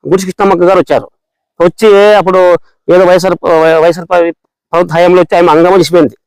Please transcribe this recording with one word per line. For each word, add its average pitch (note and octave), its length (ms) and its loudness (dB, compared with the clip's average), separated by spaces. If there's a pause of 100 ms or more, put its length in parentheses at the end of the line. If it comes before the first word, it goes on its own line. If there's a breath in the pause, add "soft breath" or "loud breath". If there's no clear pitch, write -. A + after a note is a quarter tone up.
గుడిసి F#3 180 -2
కృష్ణమ్మక్క F#3+ 420 -2
గారు F#3+ 140 2
వచ్చారు. C3+ 240 -4 (580)
వచ్చి G#3+ 240 -2 (300)
అప్పుడు F#3 200 0 (540)
ఏదో F#3 160 2
వైఎస్ఆర్, F3+ 260 0 (480)
వైఎస్ఆర్ E3+ 260 -2
ప్ర-, E3+ 240 -2 (380)
ప్రభుత్వ E3+ 240 -4
హయాంలో F3 280 2
వచ్చి F#3 140 -4
ఆమె F3 160 2
హంగామా F3 280 2
చేసిపోయింది. D#3+ 340 -2 (120)